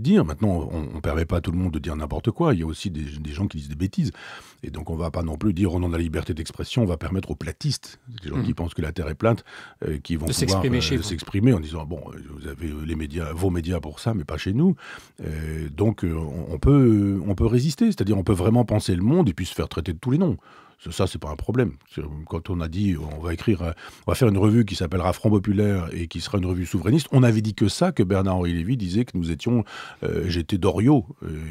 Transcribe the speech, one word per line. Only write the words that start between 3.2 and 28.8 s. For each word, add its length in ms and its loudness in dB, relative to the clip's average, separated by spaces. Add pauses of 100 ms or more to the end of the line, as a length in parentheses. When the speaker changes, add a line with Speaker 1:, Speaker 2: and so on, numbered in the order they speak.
Speaker 1:
gens 160 -2
qui 100 -10
disent 120 -8
des 60 -8
bêtises. 360 0 (500)
Et 80 -10
donc, 220 -8
on 40 -4
va 140 -2
pas 140 -2
non 120 -4
plus 160 0
dire, 220 2
au 60 0
nom 80 0
de 60 -2
la 60 0
liberté 360 -2
d'expression, 480 -2
on 20 4
va 120 0
permettre 340 -4
aux 40 -6
platistes, 640 -6 (220)
des 80 -10
gens 80 -4
Speaker 2:
Mhm. 60 0
Speaker 1:
qui 100 0
pensent 220 -6
que 80 -2
la 80 -4
Terre 180 -6
est 60 -6
plate, 280 2 (440)
euh, 100 -2
qui 180 -4
vont 120 -4
Speaker 2:
De 40 0
Speaker 1:
pouvoir, 40 -2
Speaker 2:
s'exprimer 420 2
Speaker 1:
euh, 40 0
Speaker 2:
chez 160 0
vous. 60 -4
Speaker 1:
s'exprimer 500 2
en 60 2
disant, « 280 -8
Bon, 140 -8 (360)
vous 100 -12
avez 240 -6 (140)
les 100 -4
médias, 380 -6
vos 160 -2
médias 300 -2
pour 200 -10
ça, 140 -2
mais 120 -4
pas 120 -6
chez 160 -2
nous. » 220 4 (500)
Euh, 500 -6
donc, 280 0
euh, 100 0
on, 400 -6
on 60 -6
peut, 640 6
on 80 0
peut 140 2
résister, 400 2
c'est-à-dire 280 2
on 80 0
peut 80 2
vraiment 320 4
penser 320 0
le 60 0
monde 260 4
et 60 2
puis 140 -4
se 80 -12
faire 140 -2
traiter 240 -4
de 40 -10
tous 140 -4
les 80 4
noms. 180 2 (460)
Ça, 80 -10
ça, 140 0
c'est 140 -4
pas 100 -8
un 60 -6
problème. 380 0 (200)
C'est, 80 -8 (260)
quand 220 -6
on 100 -2
a 80 -2
dit, 300 0
on 240 -8
va 140 -4
écrire, 260 0
euh, 100 -2 (360)
on 40 2
va 40 2
faire 140 4
une 100 4
revue 260 6
qui 80 -6
s'appellera 400 0
Front 160 0
Populaire 640 2
et 140 -4
qui 140 -8
sera 180 -2
une 80 0
revue 180 -2
souverainiste, 460 2
on 100 8
avait 220 6
dit 100 -2
que 140 2
ça, 240 0
que 100 2
Bernard-Henri 520 2
Lévy 240 -2
disait 280 -2